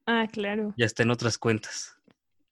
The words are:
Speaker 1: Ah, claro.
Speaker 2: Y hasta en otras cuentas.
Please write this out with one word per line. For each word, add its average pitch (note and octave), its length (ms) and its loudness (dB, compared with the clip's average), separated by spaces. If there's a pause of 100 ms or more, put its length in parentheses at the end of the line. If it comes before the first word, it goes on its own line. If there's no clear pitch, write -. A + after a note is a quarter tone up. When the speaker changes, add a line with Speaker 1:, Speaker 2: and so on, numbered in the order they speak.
Speaker 1:
Ah, A3+ 260 2
claro. G#3 460 -4
Speaker 2:
Y A#2+ 60 2
hasta A2+ 200 2
en A#2 80 4
otras A#2+ 280 0
cuentas. - 560 -2 (560)